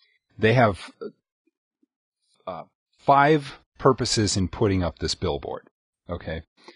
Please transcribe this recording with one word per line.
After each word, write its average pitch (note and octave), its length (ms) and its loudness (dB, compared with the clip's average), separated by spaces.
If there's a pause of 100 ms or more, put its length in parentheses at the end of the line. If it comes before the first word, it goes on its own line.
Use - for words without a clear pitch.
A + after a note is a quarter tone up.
(380)
they A2 160 2
have, A2+ 380 2 (1500)
uh, E2 200 -12 (340)
five C#3+ 580 2 (220)
purposes A2+ 580 0
in F#2 100 0
putting F#2+ 360 -2
up E2 160 -6
this - 160 -6
billboard. - 540 -6 (380)
Okay. E2 360 -10 (320)